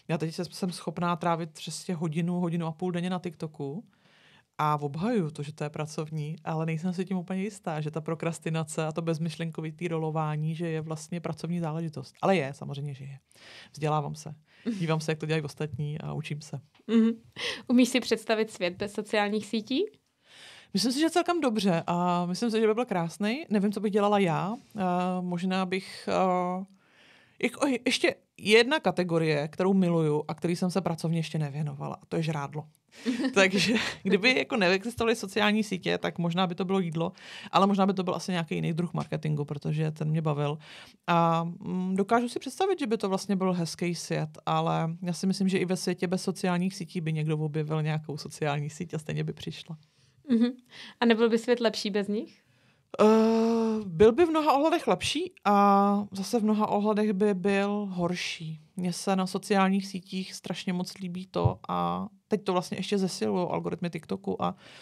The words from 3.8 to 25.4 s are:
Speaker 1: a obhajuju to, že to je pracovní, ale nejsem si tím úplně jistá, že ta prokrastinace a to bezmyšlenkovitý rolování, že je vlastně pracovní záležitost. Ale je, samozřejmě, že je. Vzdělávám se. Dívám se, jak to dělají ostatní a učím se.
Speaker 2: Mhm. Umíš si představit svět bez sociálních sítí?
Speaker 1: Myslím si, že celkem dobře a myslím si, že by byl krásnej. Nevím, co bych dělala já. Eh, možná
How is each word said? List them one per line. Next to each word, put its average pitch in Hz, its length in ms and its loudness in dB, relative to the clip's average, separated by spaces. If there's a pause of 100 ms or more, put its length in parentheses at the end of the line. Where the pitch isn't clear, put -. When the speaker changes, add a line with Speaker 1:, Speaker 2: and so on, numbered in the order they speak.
Speaker 1:
a 151 240 2
obhajuju 156 500 0
to, 147 120 -8
že 151 100 -10
to - 100 -6
je 151 60 -4
pracovní, 156 760 -6
ale 160 220 -2
nejsem 165 280 -2
si 180 120 -2
tím 185 120 -4
úplně 190 260 -4
jistá, 175 380 -6
že 151 100 -4
ta 160 100 -6
prokrastinace 160 840 -4
a 156 60 -4
to 160 100 -4
bezmyšlenkovitý 160 840 -4
rolování, 156 680 -2
že 165 120 -4
je 160 140 -2
vlastně 160 400 -8
pracovní 165 380 -4
záležitost. 156 600 -6
Ale 185 160 4
je, 139 160 -2
samozřejmě, 143 400 -8
že 135 100 -14
je. 135 160 -14 (540)
Vzdělávám 151 420 -2
se. 156 200 -14 (440)
Dívám 160 200 2
se, 156 120 -4
jak 151 80 -2
to 156 60 -6
dělají 156 180 0
ostatní 151 580 -6
a 147 120 -6
učím 147 280 -6
se. - 180 -10 (280)
Speaker 2:
Mhm. 226 240 4 (560)
Umíš 247 220 6
si 254 100 2
představit 220 520 0
svět 180 240 -4
bez 196 180 -6
sociálních 208 520 -2
sítí? 254 380 -2 (880)
Speaker 1:
Myslím 214 180 2
si, 262 80 0
že 320 100 4
celkem 349 320 2
dobře 202 460 2
a 175 380 2
myslím 180 260 -2
si, 220 100 2
že 220 60 4
by 214 60 4
byl 247 120 0
krásnej. 208 640 -2
Nevím, 208 220 4
co 208 80 -2
bych 202 120 0
dělala 208 280 4
já. 170 360 2 (200)
Eh, 202 60 -4 (400)
možná 185 440 -2